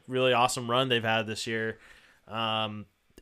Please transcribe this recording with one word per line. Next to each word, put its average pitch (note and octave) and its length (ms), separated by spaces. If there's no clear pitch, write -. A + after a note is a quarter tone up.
really B2+ 240
awesome A#2+ 400
run C3 160
they've A#2 160
had A2 240
this A2 200
year. A2+ 320
Um, A2 560